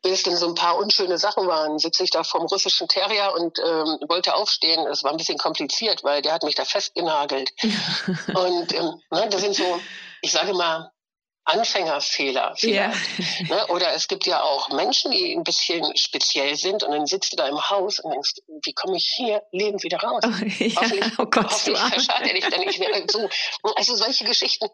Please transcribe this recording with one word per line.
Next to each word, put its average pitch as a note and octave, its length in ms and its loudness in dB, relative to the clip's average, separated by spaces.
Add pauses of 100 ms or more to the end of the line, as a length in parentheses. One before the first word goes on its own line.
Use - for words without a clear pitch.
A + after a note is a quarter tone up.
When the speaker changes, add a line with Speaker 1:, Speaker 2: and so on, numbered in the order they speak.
Speaker 1:
Bis F#3 200 2
dann F3 140 2
so F3 100 0
ein E3+ 80 -2
paar F3 220 2
unschöne G3 400 2
Sachen G3 300 0
waren, D#3 320 0
sitze E3 240 0
ich F3+ 80 0
da D#3+ 120 2
vom E3 200 -2
russischen F3+ 440 0
Terrier G3+ 460 2
und, E3+ 260 -2
ähm, D#3+ 380 0 (100)
wollte F3+ 280 2
aufstehen. E3 500 0
Es D3 180 -2
war C3+ 80 2
ein D#3+ 60 -2
bisschen D#3+ 220 -4
kompliziert, G3 640 -2
weil C#3+ 180 2
der D3+ 120 0
hat E3+ 100 -2
mich D3+ 120 -2
da C#3 100 -2
festgenagelt. D3 920 -2
Speaker 2:
<laughs> F#3 760 -2
Speaker 1:
Und, F3+ 420 0
ähm, E3 260 -2 (100)
ne, E3+ 180 2
das G3 120 0
sind G3+ 140 0
so, F3 260 0 (400)
ich - 100 -2
sage F3+ 220 2
mal, E3+ 380 0 (580)
Anfängerfehler D3 1120 0
Speaker 2:
Ja. G#3+ 300 2
Speaker 1:
vielleicht, F3+ 580 -4
ne? G3 180 0
Oder F3 260 2
es D#3 160 -2
gibt F#3 160 0
ja F3 180 2
auch C#3 260 0
Menschen, D#4 420 2
die F4+ 220 0
ein - 100 -2
bisschen D#3 520 0
speziell C#3+ 600 0
sind G3 260 0
und - 80 0
dann D3 160 0
sitzt F#3+ 240 -2
du - 60 -4
da D3+ 100 2
im D3 220 -2
Haus G3 300 0
und D#3 120 -6
denkst, - 220 -2 (320)
"Wie - 80 -6
komme F#3 240 -2
ich - 180 0
hier G#3+ 260 0 (100)
lebend G3+ 320 -2
wieder E3+ 160 -2
raus?" A3+ 260 0
Speaker 2:
Oh, A3 200 0
<laughs> - 140 -4
ja. A3 220 2
Speaker 1:
Hoffentlich, A#3 360 2
Speaker 2:
Oh B3+ 80 2
Gott, - 200 4
Speaker 1:
hoffentlich - 320 0
Speaker 2:
du - 40 2
Arme. B3 120 4
Speaker 1:
verscharrt - 340 2
er - 60 0
dich F#4 160 0
dann E4+ 100 0
nicht F#4 200 -2
mehr. - 100 0 (200)
So, G#3 200 0 (460)
also A3 200 2
solche A3 300 0
Geschichten - 480 0